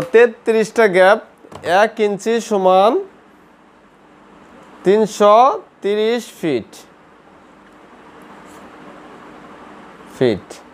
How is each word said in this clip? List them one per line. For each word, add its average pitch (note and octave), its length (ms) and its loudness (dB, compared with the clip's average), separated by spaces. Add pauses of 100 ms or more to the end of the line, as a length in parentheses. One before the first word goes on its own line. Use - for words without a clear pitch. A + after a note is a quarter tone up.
(120)
তেত্রিশটা A3+ 720 0 (120)
গ্যাপ, F#3+ 220 4 (640)
এক A3 120 -2 (120)
ইঞ্চি G#3 280 -4 (160)
সমান F#3+ 420 2 (1900)
তিনশো G#3 520 2 (460)
তিরিশ G#3+ 400 -4 (160)
ফিট, B2+ 320 -6 (3500)
ফিট। B2+ 300 -2 (280)